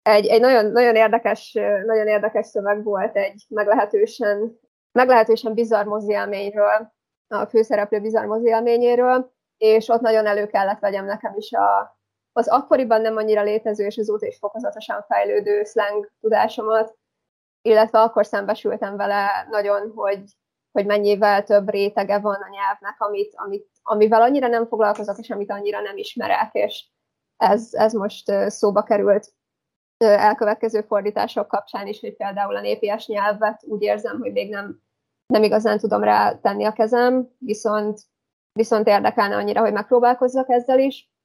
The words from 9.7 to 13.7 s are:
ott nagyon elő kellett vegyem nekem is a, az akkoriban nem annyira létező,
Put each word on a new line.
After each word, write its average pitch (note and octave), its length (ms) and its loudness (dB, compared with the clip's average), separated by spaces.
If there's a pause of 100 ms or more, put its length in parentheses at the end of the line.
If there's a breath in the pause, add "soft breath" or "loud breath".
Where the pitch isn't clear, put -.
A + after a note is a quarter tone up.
ott A#3 140 2
nagyon A3 240 2
elő G#3 220 0
kellett G3+ 320 -2
vegyem G3 260 -4
nekem G3 300 -8
is G#3 160 -10
a, G3+ 460 0 (340)
az C4 160 -2
akkoriban B3+ 540 2
nem A3 160 -2
annyira G#3+ 260 0
létező, G#3 420 -4